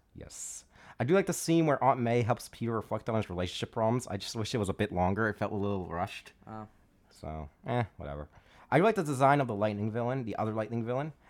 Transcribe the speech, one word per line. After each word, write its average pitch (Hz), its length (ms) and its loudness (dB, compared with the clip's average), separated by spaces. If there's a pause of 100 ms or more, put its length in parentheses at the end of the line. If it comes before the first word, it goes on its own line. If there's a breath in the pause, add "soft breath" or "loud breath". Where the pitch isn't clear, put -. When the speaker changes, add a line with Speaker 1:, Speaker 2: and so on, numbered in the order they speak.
(160)
Speaker 1:
Yes. - 480 -12 (340 loud breath)
I - 60 0
do 139 120 4
like 196 100 6
the 175 80 -2
scene 165 320 4
where 139 180 2
Aunt 131 160 4
May 120 220 4
helps 113 320 0
Peter 117 180 -4
reflect 110 380 -4
on 113 60 0
his 107 140 0
relationship 90 440 -4
problems. 117 340 0
I 95 80 -6
just - 220 -8
wish 110 180 -4
it - 20 2
was 101 120 2
a 92 40 0
bit 107 200 -2
longer. 98 340 2
It 104 80 -2
felt 101 160 -4
a 107 40 -4
little 101 340 -2
rushed. 87 420 -6 (160)
Speaker 2:
Oh. 110 200 -12 (420)
Speaker 1:
So, 78 400 -10 (180)
eh, 120 160 0 (140)
whatever. 73 320 -10 (420 soft breath)
I 135 60 6
do 175 80 6
like 220 100 4
the 190 80 0
design 143 380 4
of 123 60 0
the 113 80 -4
Lightning 107 360 0
villain, 120 320 -2
the 104 140 -6
other 110 160 0
Lightning 113 320 -2
villain. 135 260 -4 (180 soft breath)